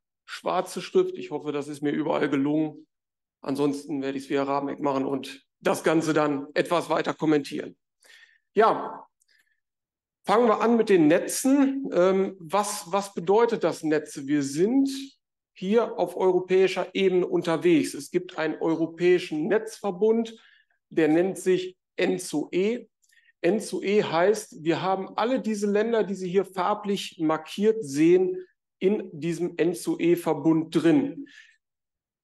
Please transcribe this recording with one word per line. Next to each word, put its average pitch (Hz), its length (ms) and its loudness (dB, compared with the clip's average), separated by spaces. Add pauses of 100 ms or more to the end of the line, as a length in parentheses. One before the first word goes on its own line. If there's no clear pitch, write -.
(260)
schwarze 185 560 -6
Schrift. 185 340 0
Ich - 140 -12
hoffe, 147 200 -6
das 143 180 -6
ist 147 120 -12
mir 147 120 0
überall 147 360 0
gelungen. 147 580 -2 (540)
Ansonsten 139 640 -4
werde 135 160 -6
ich 135 60 -12
es - 60 -12
via 139 120 0
Rahmeneck 139 380 -4
machen 135 260 -2
und 135 400 -8 (140)
das 147 220 -2
Ganze 160 300 2
dann 147 420 0
etwas 165 340 0
weiter 160 260 0
kommentieren. - 600 -2 (800)
Ja, - 540 0 (1160)
fangen 226 220 4
wir 208 140 2
an 233 160 4
mit 220 120 2
den 170 200 6
Netzen. 269 840 2
Ähm, 190 460 2
was, 175 540 -4
was 196 200 -2
bedeutet 202 520 2
das 156 180 -2
Netze? 151 460 -4
Wir 147 160 0
sind 214 440 2 (640)
hier 214 460 0
auf 180 180 -2
europäischer 185 760 2
Ebene 185 320 2
unterwegs. 165 680 2
Es 143 180 -12
gibt 180 260 -4
einen 156 220 -2
europäischen 165 880 0
Netzverbund, 220 880 0 (540)
der 160 180 2
nennt 175 300 2
sich 180 380 0 (200)
enso 175 560 -2
E. 214 340 -2 (540)
enso 190 420 -2
E 196 220 2
heißt, 175 580 0
wir 151 180 0
haben 190 360 -2
alle 233 240 0
diese 208 280 -2
Länder, 214 360 0
die 190 100 -6
Sie 185 160 -6
hier 185 140 2
farblich 196 760 -4
markiert 165 680 0
sehen, 175 600 2 (320)
in 202 320 0
diesem 165 460 -6
enso 165 420 -2
E 170 160 2
Verbund 160 560 0
drin. 151 580 2 (960)